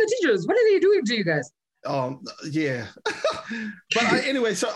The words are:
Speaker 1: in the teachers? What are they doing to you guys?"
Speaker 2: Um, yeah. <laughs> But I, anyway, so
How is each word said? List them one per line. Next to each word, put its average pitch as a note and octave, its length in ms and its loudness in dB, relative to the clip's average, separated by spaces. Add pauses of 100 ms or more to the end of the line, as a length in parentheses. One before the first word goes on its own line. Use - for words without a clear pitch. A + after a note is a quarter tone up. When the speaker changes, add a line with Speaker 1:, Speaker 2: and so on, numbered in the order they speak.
Speaker 1:
in G#4+ 60 4
the A#4+ 140 0
teachers? G#3 260 2
What F4 100 2
are A#4+ 160 4
they F#4+ 80 6
doing F#4+ 240 4
to A3+ 120 -2
you G3+ 80 0
guys?" D3+ 260 -2 (360)
Speaker 2:
Um, C3+ 340 -4 (300)
yeah. C3+ 360 -2 (200)
<laughs> - 200 -4 (680)
But A3+ 100 2
I, - 220 2
anyway, B3 280 0
so A3+ 220 -2